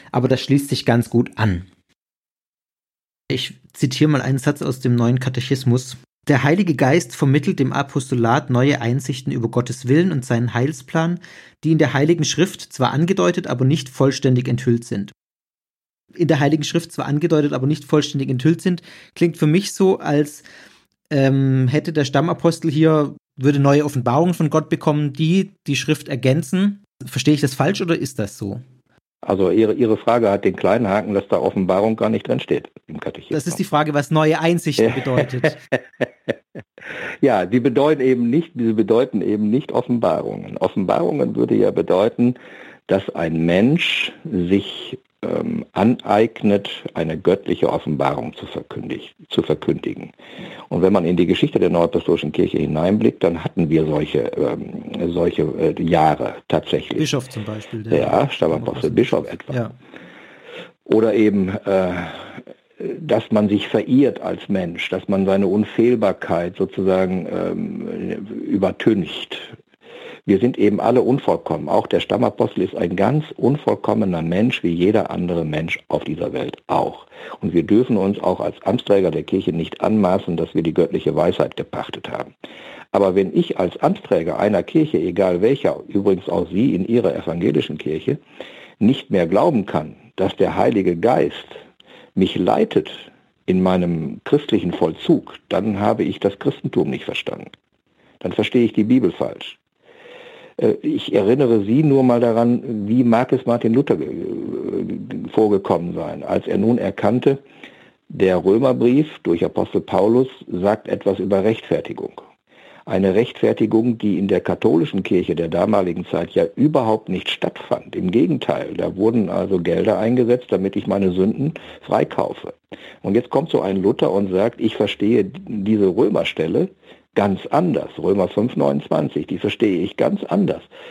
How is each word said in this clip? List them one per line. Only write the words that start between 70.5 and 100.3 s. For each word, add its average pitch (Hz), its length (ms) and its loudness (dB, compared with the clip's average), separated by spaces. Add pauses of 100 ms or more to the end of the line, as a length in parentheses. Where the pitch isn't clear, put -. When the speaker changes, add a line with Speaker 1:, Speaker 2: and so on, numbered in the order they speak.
Speaker 2:
eben 101 240 2
alle 120 220 2
unvollkommen. 98 640 0
Auch 92 200 0
der - 100 2
Stammapostel 113 640 0
ist - 140 -4
ein 92 180 -2
ganz 120 300 2 (120)
unvollkommener 107 840 0
Mensch, 90 400 0
wie 87 100 0
jeder 90 380 2
andere 87 340 -2
Mensch 78 440 -6
auf - 160 -2
dieser - 280 -6
Welt - 260 -8 (100)
auch. - 380 -4 (340)
Und 98 120 -4
wir 82 120 2
dürfen 113 320 2
uns 98 240 0
auch 92 180 0
als - 240 -4
Amtsträger 98 480 2
der 78 140 -4
Kirche 92 280 0
nicht 82 280 -6
anmaßen, 95 560 2
dass 82 180 -4
wir - 80 0
die 82 120 -2
göttliche 82 420 0
Weisheit - 400 0
gepachtet - 520 -10
haben. - 260 -12 (580)
Aber 95 240 4
wenn 95 200 2
ich - 220 0
als 90 200 -2
Amtsträger 87 600 0
einer 101 240 2
Kirche, 151 360 2
egal 90 420 0
welcher, 110 480 0
übrigens 98 400 0
auch 85 200 -2
Sie 101 240 2
in - 120 0
Ihrer 113 320 2
evangelischen - 640 -2
Kirche, 78 400 -4 (600)
nicht 120 320 2
mehr 92 160 2
glauben 110 400 2
kann, 78 300 -6 (180)
dass 95 220 -2
der 85 200 0
Heilige 95 400 2
Geist - 500 0 (680)
mich 185 220 0
leitet 135 540 0 (560)
in 92 140 2
meinem 87 640 0
christlichen 104 500 0
Vollzug, - 640 0 (140)
dann 98 320 -2
habe 110 240 0
ich 98 160 -4
das - 180 -2
Christentum - 520 -2
nicht - 140 -6
verstanden. - 460 -8 (720)
Dann - 100 -6
verstehe 117 360 2
ich 110 60 -2
die 107 120 2
Bibel 117 260 4
falsch. - 480 -8 (1000)